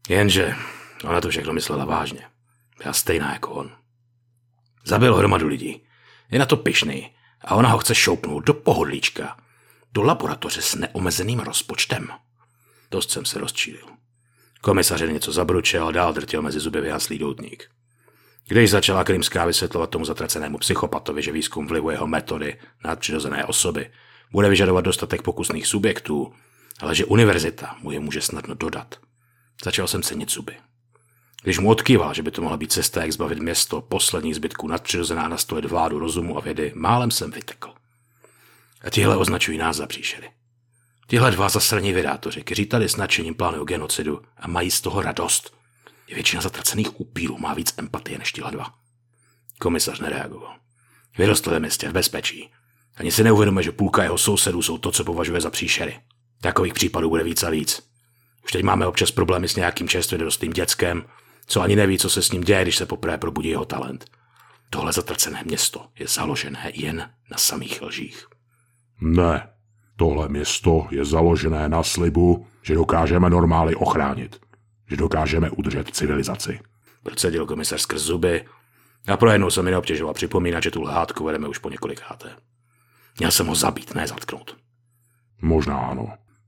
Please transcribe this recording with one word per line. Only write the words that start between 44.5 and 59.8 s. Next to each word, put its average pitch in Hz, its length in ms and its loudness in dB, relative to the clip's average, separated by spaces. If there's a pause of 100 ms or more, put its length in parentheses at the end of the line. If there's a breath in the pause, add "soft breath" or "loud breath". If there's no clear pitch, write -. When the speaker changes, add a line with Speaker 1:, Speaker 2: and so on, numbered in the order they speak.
Speaker 1:
z - 100 0
toho 92 200 -2
radost. - 540 -4 (520 soft breath)
I - 60 -18
většina - 280 -2
zatracených 98 580 -4
upírů - 380 -6
má 78 160 -4
víc 80 240 -4
empatie - 400 -8
než - 140 -6
tihle - 200 -10
dva. - 140 -10 (920 soft breath)
Komisař 85 400 -2
nereagoval. - 560 -10 (640 soft breath)
Vyrostl 98 320 2
ve 82 100 2
městě - 300 -4
v 85 40 -4
bezpečí. - 580 -4 (460)
Ani - 140 -4
si 110 120 4
neuvědomuje, 104 400 6
že 80 80 -2
půlka 98 320 2
jeho 87 140 0
sousedů 95 440 2
jsou 82 160 -2
to, 87 140 -4
co - 120 0
považuje 85 380 -2
za 76 80 -2
příšery. - 500 -2 (420)
Takových 85 320 0
případů 82 360 0
bude 82 140 2
víc 85 200 -2
a 85 60 -2
víc. 78 400 -2 (540)
Už - 80 -8
teď 90 120 0
máme 95 240 4
občas 90 240 2
problémy 90 360 2
s - 80 -4
nějakým 87 320 0